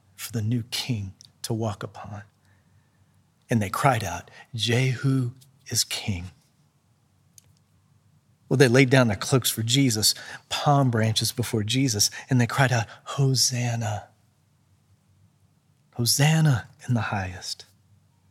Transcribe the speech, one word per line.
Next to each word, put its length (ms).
for 160
the 80
new 220
king 500
to 100
walk 280
upon. 420
And 100
they 100
cried 320
out, 260
"Jehu 760
is 160
king." 460
Well, 100
they 100
laid 240
down 160
their 100
cloaks 320
for 140
Jesus, 500
palm 420
branches 400
before 320
Jesus, 480
and 100
they 60
cried 260
out, 140
"Hosanna. 1040
Hosanna 720
in 60
the 80
highest." 640